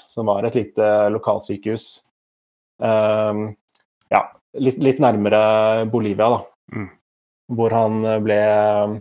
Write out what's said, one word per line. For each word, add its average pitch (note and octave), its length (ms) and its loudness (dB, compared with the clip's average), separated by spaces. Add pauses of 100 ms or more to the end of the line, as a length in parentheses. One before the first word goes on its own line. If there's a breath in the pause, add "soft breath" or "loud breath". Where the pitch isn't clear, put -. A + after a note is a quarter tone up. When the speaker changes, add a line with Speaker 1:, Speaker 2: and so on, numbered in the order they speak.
Speaker 1:
som A2+ 220 -6
var G2+ 180 0
et A#2 100 -4
lite G#2+ 320 -2 (220)
lokalsykehus. G#2+ 760 -6 (960)
Ehm, G#2+ 680 0 (680)
ja, G2 120 2 (300)
litt, C3 260 0
litt C3+ 200 2
nærmere A2 840 2
Bolivia G#2+ 440 0
da, A#2 120 0 (280)
Speaker 2:
Mm. G2+ 200 -10 (600)
Speaker 1:
hvor A2+ 220 0
han A2 300 0 (220)
ble, G#2 160 2 (600)